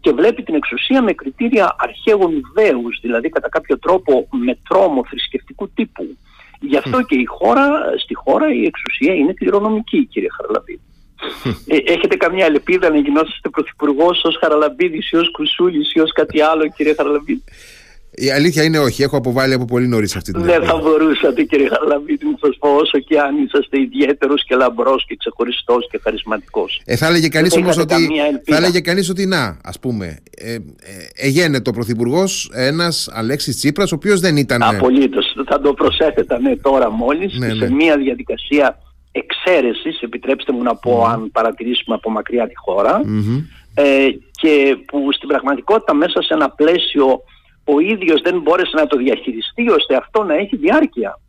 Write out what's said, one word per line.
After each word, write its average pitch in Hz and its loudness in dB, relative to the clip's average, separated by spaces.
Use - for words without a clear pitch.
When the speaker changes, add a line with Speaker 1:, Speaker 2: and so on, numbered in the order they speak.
Speaker 1:
Και 156 2
βλέπει - 2
την 330 -6
εξουσία - 0
με 202 2
κριτήρια 208 0
αρχαίγονου 185 0
δέους, 120 0
δηλαδή 117 -2
κατά - -4
κάποιο - -2
τρόπο 175 2
με 123 -2
τρόμο 170 2
θρησκευτικού - -10
τύπου. - -6
Γι' 143 -2
αυτό 135 -2
Speaker 2:
Μμμ. 247 0
Speaker 1:
και - -2
η 123 2
χώρα, 240 2
στη - -8
χώρα 302 0
η 240 0
εξουσία - -2
είναι 165 0
κληρονομική, 214 0
κύριε - -6
Χαραλαμπίδη. - -6
Speaker 2:
Μμμ. 120 -4
Speaker 1:
Ε, 156 2
έχετε - 0
καμία 185 0
ελπίδα 170 2
να 151 2
γινόσαστε 151 0
πρωθυπουργός 151 0
ως 165 0
Χαραλαμπίδης 151 0
ή 165 0
ως 165 2
Κουσούλης 151 -2
ή 160 4
ως 160 2
κάτι 156 0
άλλο, 156 2
κύριε 147 0
Χαραλαμπίδη; 147 -2
Speaker 2:
Η 135 -2
αλήθεια 151 2
είναι 160 2
όχι. - 0
Έχω 143 0
αποβάλει 131 0
από 123 -2
πολύ 123 0
νωρίς 107 0
αυτή 95 -8
την 170 -4
Speaker 1:
Δεν 175 2
Speaker 2:
ελπίδα. 170 2
Speaker 1:
θα 165 2
μπορούσατε, 156 2
κύριε - 2
Χαραλαμπίδη, - -2
να 302 -2
σας 143 0
πω, 147 0
όσο 147 2
και 147 0
αν 143 0
είσαστε 139 0
ιδιαίτερος 139 0
και 127 -2
λαμπρός 123 0
και - -10
ξεχωριστός 120 -2
και 107 -8
χαρισματικός. 107 -6
Speaker 2:
Ε, 120 -4
θα 156 -2
έλεγε 165 2
κανείς 156 2
Speaker 1:
Δεν 175 4
Speaker 2:
όμως 180 2
Speaker 1:
είχατε 170 0
Speaker 2:
ότι, 165 2
Speaker 1:
καμία - -2
Speaker 2:
θα 147 2
Speaker 1:
ελπίδα. - 0
Speaker 2:
έλεγε 180 2
κανείς 175 -2
ότι, 190 -2
να, 131 -2
ας - -14
πούμε, 101 -6
ε, 113 -12
ε, 110 -10
εγένετο 135 0
πρωθυπουργός 120 -2
ένας 151 -2
Αλέξης 117 -4
Τσίπρας, 151 -2
ο - -2
οποίος 190 0
δεν 165 2
ήταν, 123 0
ε, - 2
Speaker 1:
Απολύτως. 127 2
Θα 135 0
το 143 2
προσέθετα, 139 0
ναι, 127 0
τώρα 131 2
μόλις, 135 -2
Speaker 2:
Ναι, 123 -2
Speaker 1:
σε 110 -2
Speaker 2:
ναι. 110 -2
Speaker 1:
μία 151 4
διαδικασία 131 -2
εξαίρεσης, 151 -2
επιτρέψτε 123 -4
μου 123 -2
να 120 -2
πω, 120 -2
Speaker 2:
Μμμ. 117 2
Speaker 1:
αν 113 -2
παρατηρήσουμε 113 -2
από 110 -6
μακριά 110 -2
τη - -12
χώρα, 104 0
Speaker 2:
Μμμ. 107 0
Speaker 1:
ε, 139 4
και 143 2
που 143 -2
στην - -6
πραγματικότητα 143 0
μέσα 170 0
σε 160 -2
ένα 147 0
πλαίσιο 143 2
ο 147 2
ίδιος 185 2
δεν 180 0
μπόρεσε 165 0
να 151 2
το 143 0
διαχειριστεί 127 -2
ώστε 143 2
αυτό 214 -2
να 165 0
έχει 202 -2
διάρκεια. 156 0